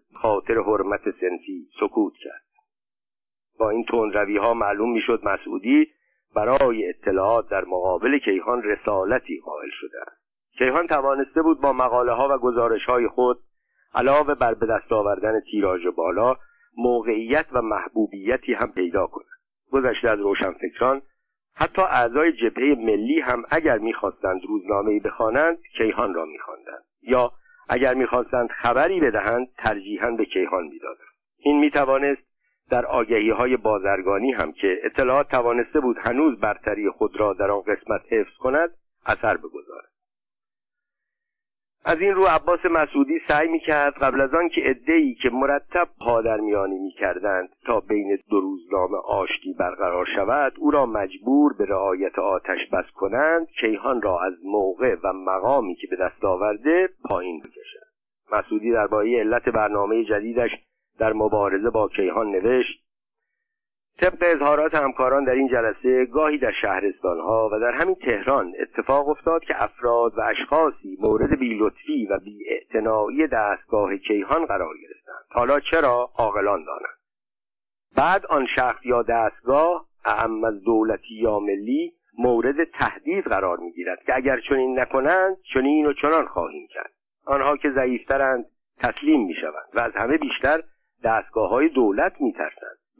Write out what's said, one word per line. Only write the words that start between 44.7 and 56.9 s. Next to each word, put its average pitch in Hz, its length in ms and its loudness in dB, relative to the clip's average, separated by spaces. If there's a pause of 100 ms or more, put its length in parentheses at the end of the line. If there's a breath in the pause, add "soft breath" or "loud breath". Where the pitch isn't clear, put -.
که 123 160 0
مرتب 139 580 0 (120)
پادرمیانی 107 800 0
می‌کردند 92 720 -2 (180)
تا 113 140 0
بین 101 380 -2 (120)
دو 101 100 2
روزنامه 92 580 -2
آشتی 92 600 -4
برقرار 90 480 -2 (100)
شود، 127 420 0
او 147 120 0
را 143 160 4
مجبور 110 720 2
به 104 60 2
رعایت 95 540 -2
آتش 92 540 -2
بس 92 220 -2
کنند، 151 520 0 (140)
کیهان 110 420 -2
را 92 180 0
از 90 260 -6
موقع 98 560 0
و 95 100 -2
مقامی 95 640 -2
که - 160 -16
به 90 60 -4
دست 90 280 -4
آورده 107 640 0 (160)